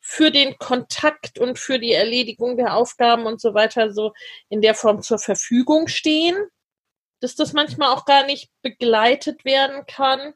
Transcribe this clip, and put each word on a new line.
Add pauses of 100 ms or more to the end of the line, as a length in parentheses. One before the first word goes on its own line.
für
den
Kontakt
und
für
die
Erledigung
der
Aufgaben
und
so
weiter
so (360)
in
der
Form
zur
Verfügung
stehen, (880)
dass
das
manchmal
auch
gar
nicht (140)
begleitet
werden
kann.